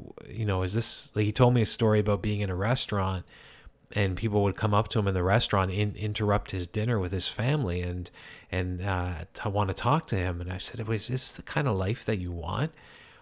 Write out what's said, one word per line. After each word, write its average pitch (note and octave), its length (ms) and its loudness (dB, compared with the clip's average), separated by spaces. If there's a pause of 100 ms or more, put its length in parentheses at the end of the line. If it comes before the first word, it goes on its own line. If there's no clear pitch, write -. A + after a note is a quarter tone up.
(280)
you A2+ 160 -6
know, F#2+ 180 2
is F#2 120 -2
this, - 400 0
like, G#2+ 100 2
he G#2 80 2
told B2 220 6
me A#2+ 80 6
a G#2+ 40 2
story G#2+ 340 4
about G2+ 200 2
being G#2 220 0
in G2 80 -2
a F#2 40 -2
restaurant, F#2+ 720 0 (680)
and G2 240 0
people G#2 260 2
would G2+ 140 2
come G#2+ 180 2
up G#2 140 4
to - 100 -2
him G2+ 100 2
in F#2+ 60 0
the F#2 80 0
restaurant G2 480 2
and G#2 260 -2
interrupt G#2 540 0
his F2+ 180 -4
dinner A2 300 0
with F2+ 140 -2
his F#2 160 -2
family A2+ 520 -2
and, F2+ 300 -4 (420)
and, F2+ 300 -2
uh, F2+ 500 -2
to - 160 -6
wanna G2 240 2
talk C#3 360 0
to - 80 0
him. F2+ 240 0
And F2 120 -6
I F#2 60 -6
said, A2 300 -8
"Is A2 200 -2
this B2+ 240 -4
the - 100 -12
kind D3+ 240 -2
of G#2+ 100 2
life F#2+ 280 -2
that A2 140 0
you F2+ 120 -6
want?" F2+ 420 -4 (500)